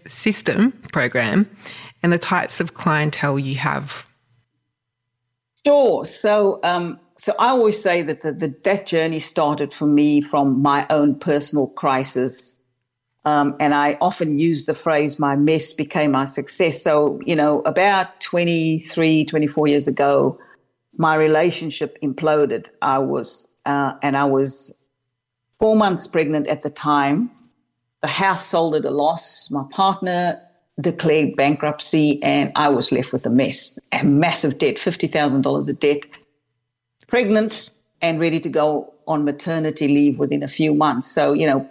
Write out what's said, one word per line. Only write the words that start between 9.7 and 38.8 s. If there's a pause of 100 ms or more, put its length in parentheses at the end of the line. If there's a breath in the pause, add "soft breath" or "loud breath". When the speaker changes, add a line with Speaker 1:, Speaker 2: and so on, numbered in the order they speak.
Speaker 2:
for
me
from
my
own
personal
crisis. (640)
Um,
and
I
often
use
the
phrase,
"My
mess
became
my
success."
So,
you
know,
about
twenty-three,
twenty-four
years
ago, (580 loud breath)
my
relationship
imploded. (120)
I
was, (140)
uh, (100)
and
I
was (800)
four
months
pregnant
at
the
time. (680)
The
house
sold
at
a
loss.
My
partner (400)
declared
bankruptcy
and
I
was
left
with
a
mess, (120)
a
massive
debt,
fifty
thousand
dollars
of
debt, (1000)
pregnant (320)
and
ready
to
go (160)